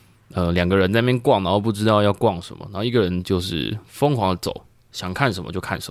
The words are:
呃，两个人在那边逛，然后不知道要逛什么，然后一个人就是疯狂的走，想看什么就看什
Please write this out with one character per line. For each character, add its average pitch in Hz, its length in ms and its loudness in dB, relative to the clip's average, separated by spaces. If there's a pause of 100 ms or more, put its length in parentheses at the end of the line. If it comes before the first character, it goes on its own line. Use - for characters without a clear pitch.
(340)
呃， 87 180 0
两 87 160 2
个 95 80 4
人 95 160 4
在 113 80 2
那 120 60 0
边 127 140 2
逛， 120 220 2
然 87 80 -2
后 101 80 2
不 107 140 0
知 104 140 -2
道 107 160 6
要 101 100 4
逛 98 300 0
什 - 120 -16
么， - 160 -14
然 98 40 -14
后 101 100 -6
一 123 60 -4
个 120 100 2
人 90 240 0
就 95 160 0
是 87 360 -4 (100)
疯 147 280 0
狂 101 160 0
的 90 120 0
走， - 220 -6 (280)
想 90 220 -8
看 123 180 0
什 90 100 -6
么 - 80 -10
就 92 80 -8
看 - 220 -6
什 - 100 -12